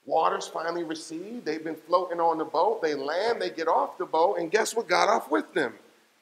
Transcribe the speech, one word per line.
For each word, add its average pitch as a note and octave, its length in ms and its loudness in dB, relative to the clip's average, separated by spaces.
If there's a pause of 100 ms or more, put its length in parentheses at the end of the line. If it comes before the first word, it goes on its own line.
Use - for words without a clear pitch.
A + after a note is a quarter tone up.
Waters F3 420 2
finally E3+ 340 -4
recede. E3+ 640 -8
They've D#3 180 -4
been D#3 140 -6
floating E3+ 440 0
on E3 180 2
the D#3 60 -2
boat. F#3+ 360 2
They D#3 140 0
land, F3 460 -2
they F3+ 100 -4
get D#3+ 180 -4
off B3+ 300 0
the F3 80 -4
boat, E3 320 2
and E3+ 120 -4
guess A3 240 0
what - 140 -4
got F3+ 220 6
off A#3 200 2
with D4+ 220 0
them? B2 220 0 (460)